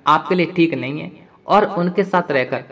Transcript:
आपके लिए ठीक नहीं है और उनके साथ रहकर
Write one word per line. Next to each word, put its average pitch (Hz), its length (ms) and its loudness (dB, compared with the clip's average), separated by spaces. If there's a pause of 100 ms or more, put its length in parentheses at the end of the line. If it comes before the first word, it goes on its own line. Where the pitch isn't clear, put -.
आपके 156 280 2
लिए 175 120 2
ठीक 165 260 2
नहीं 135 280 -6
है 175 100 -12 (360)
और 196 260 4
उनके 180 300 0
साथ 180 280 -2
रहकर 127 400 -2